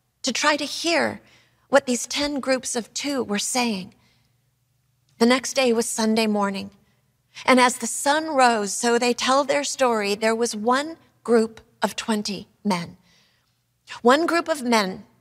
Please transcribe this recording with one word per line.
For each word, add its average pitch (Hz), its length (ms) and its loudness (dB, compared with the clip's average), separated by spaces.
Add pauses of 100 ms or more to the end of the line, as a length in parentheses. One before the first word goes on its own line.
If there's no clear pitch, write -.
(240)
to 262 80 -2
try 302 240 2
to 294 100 -4
hear 269 560 -2 (460)
what 269 180 4
these 247 220 -4
ten 294 320 -4
groups 262 360 -2
of 226 180 -6
two 269 300 -4
were 202 140 -4
saying. 233 560 -4 (1300)
The 226 60 4
next 240 280 2
day 262 180 2
was 233 160 0
Sunday 220 380 0
morning. 196 460 -2 (760)
And 254 140 6
as 247 180 4
the - 80 -8
sun 302 500 -2
rose, 233 380 2
so 233 240 0
they 240 160 2
tell 269 300 2
their 277 200 0
story, 220 520 0
there 220 200 0
was 233 200 -2
one 262 420 -2 (260)
group 226 380 2 (200)
of 208 140 -2
twenty 208 520 -4 (160)
men. 180 340 -4 (1040)
One 285 240 6
group 330 220 0
of 302 160 -4
men 202 400 0 (180)